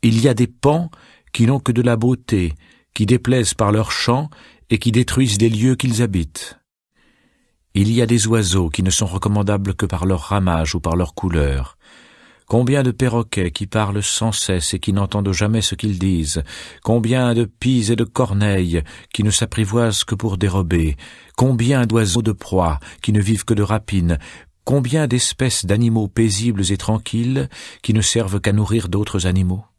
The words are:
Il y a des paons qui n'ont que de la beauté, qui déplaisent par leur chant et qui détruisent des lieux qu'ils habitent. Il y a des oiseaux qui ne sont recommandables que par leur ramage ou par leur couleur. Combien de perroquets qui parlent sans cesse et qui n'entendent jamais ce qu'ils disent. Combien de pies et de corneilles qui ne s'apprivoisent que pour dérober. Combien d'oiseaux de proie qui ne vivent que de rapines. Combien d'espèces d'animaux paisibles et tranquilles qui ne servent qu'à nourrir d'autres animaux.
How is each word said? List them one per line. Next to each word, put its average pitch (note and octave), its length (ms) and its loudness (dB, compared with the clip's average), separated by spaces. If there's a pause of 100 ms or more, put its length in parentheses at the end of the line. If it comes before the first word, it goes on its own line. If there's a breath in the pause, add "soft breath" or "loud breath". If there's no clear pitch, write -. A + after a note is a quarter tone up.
Il A2+ 180 4
y A#2+ 80 4
a C3 60 4
des A2+ 140 2
paons D#3 420 0 (420 loud breath)
qui A#2 140 2
n'ont B2+ 160 2
que - 100 -2
de A#2+ 100 0
la A#2+ 140 2
beauté, G#2+ 580 0 (400 soft breath)
qui A2 120 0
déplaisent A#2+ 480 2
par G#2 180 0
leur G#2 220 0
chant C#3 360 -2 (400 loud breath)
et A2 100 0
qui A#2 120 0
détruisent A#2+ 460 0
des A2+ 120 4
lieux A2+ 260 2
qu'ils A#2+ 260 -2
habitent. F#2 580 -4 (1120)
Il G2+ 180 2
y A#2 100 2
a A#2 40 4
des A2 220 2
oiseaux F#2+ 420 2
qui E2+ 140 -2
ne F#2 60 2
sont G#2 160 0
recommandables G2+ 720 0
que - 100 -4
par F2+ 200 -4
leur F#2 160 0
ramage F2+ 540 0
ou F2+ 40 -2
par E2 160 -2
leur F2 180 -2
couleur. C#2+ 640 -2 (680 loud breath)
Combien B2 340 2
de B2+ 100 2
perroquets A2 600 -2
qui G2 160 -8
parlent G#2 340 -2
sans A2 300 -2
cesse F#2 420 -2
et F#2+ 60 -4
qui G2 140 -2
n'entendent G2 400 -2
jamais G#2+ 280 0
ce - 140 -2
qu'ils G2+ 240 -4
disent. E2+ 440 0 (380 loud breath)
Combien A#2+ 520 2
de A#2 100 2
pies A#2+ 480 0
et A2+ 60 0
de A#2+ 80 0
corneilles G2 760 0 (300 loud breath)
qui G#2 100 -2
ne G#2 80 2
s'apprivoisent A2 760 0
que A2+ 100 -4
pour G2 220 -4
dérober. F2 580 0 (400 loud breath)
Combien B2+ 500 2
d'oiseaux A2 360 2
de G#2+ 100 0
proie F2+ 480 0 (220 loud breath)
qui - 100 -2
ne G#2 80 4
vivent G#2 240 0
que - 100 0
de G#2 100 0
rapines. G2 540 0 (460 loud breath)
Combien C#3 440 0
d'espèces - 580 -2
d'animaux A2 420 2
paisibles G2+ 640 0
et G2 60 -2
tranquilles A#2 720 -2 (340 loud breath)
qui - 100 0
ne A2 80 2
servent G2+ 380 0
qu'à G2+ 140 0
nourrir G#2 340 0
d'autres F#2+ 400 -2
animaux. F#2 380 0 (140)